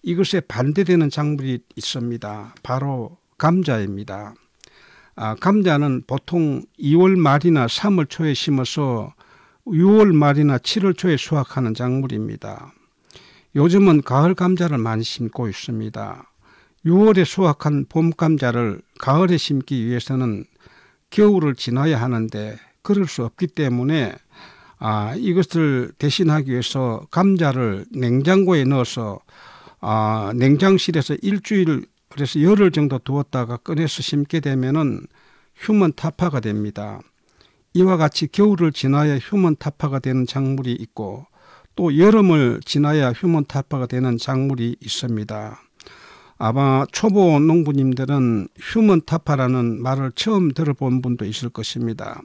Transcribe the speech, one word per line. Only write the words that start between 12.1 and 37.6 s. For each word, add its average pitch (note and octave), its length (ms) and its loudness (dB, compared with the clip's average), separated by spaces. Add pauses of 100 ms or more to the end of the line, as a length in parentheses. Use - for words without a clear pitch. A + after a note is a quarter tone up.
요즘은 E3+ 460 6
가을 D3+ 320 2
감자를 F3 420 0
많이 A2+ 260 -2
심고 A2+ 460 -8
있습니다. G#2+ 840 -10 (540)
유월에 F#3+ 400 6
수확한 D3 640 0
봄 E3 220 0
감자를 B2 720 -2 (160)
가을에 E3+ 400 2
심기 C3 480 -4
위해서는 B2 580 -4 (640)
겨울을 F#3+ 460 4
지나야 C3 480 0
하는데 A2 560 -4 (240)
그럴 G3+ 240 0
수 B2+ 180 -6
없기 C#3+ 220 -4
때문에, C3 680 -2 (640)
아, G#2+ 380 -4
이것을 E3 800 0
대신하기 D3 540 0
위해서 B2 600 -4
감자를 C3+ 840 0
냉장고에 C#3+ 720 2
넣어서, B2 560 -2 (600)
아, G#2+ 560 -2
냉장실에서 D3+ 880 2
일주일, F#3+ 640 0 (240)
그래서 C#3+ 320 -2
열흘 G3 280 6
정도 C#3+ 280 0
두었다가 C3 580 -4
꺼내서 D#3 460 -4
심게 D3 380 -2
되면은 C#3 640 -2 (500)
휴먼 G3 400 2
타파가 D#3 440 -4
됩니다. G#2 600 -6 (720)